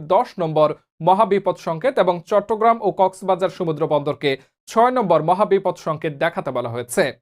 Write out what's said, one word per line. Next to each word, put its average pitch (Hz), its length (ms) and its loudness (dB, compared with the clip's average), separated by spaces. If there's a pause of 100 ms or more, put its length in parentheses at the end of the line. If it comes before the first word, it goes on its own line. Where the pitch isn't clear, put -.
দশ 214 200 2 (120)
নম্বর 156 300 2 (320)
মহাবিপদ 190 560 2
সংকেত 175 420 -4
এবং 180 160 2 (120)
চট্টগ্রাম 214 540 2
ও 202 100 0
কক্সবাজার 185 680 0
সমুদ্র 160 300 -4
বন্দরকে 143 440 -2 (360)
ছয় 240 300 2
নম্বর 175 260 2
মহাবিপদ 190 540 0
সংকেত 160 400 -6
দেখাতে 170 340 -4
বলা 120 180 -4
হয়েছে। 120 340 -2 (180)